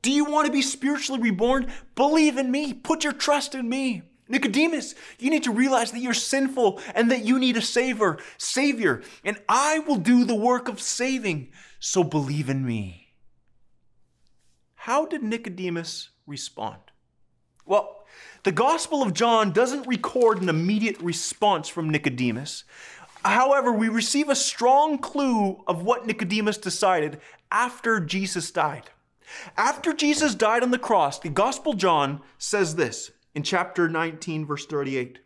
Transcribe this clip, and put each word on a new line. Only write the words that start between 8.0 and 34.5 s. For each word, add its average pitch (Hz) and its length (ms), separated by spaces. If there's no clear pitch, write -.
savior, 226 680
and 208 240
I 294 320
will 302 180
do 240 260
the 220 120
work 247 340
of 202 120
saving, 214 680
so - 240
believe 147 460
in 135 160
me." 101 480
How 285 300
did 294 180
Nicodemus 185 880
respond? - 540
Well, - 400
the 190 80
Gospel 277 520
of 190 100
John 220 380
doesn't 247 360
record 226 540
an 180 80
immediate 196 520
response 170 680
from 160 220
Nicodemus. 127 760
However, 247 480
we 220 160
receive 285 400
a 269 60
strong 277 640
clue 233 680
of 170 140
what 233 240
Nicodemus 214 520
decided 175 600
after 233 480
Jesus 180 520
died. 151 400
After 415 340
Jesus 294 440
died 226 280
on 247 80
the 247 80
cross, 175 400
the - 80
Gospel 233 460
John 151 480
says 175 380
this 135 360
in 147 80
chapter 180 460
nineteen, 160 560
verse 143 200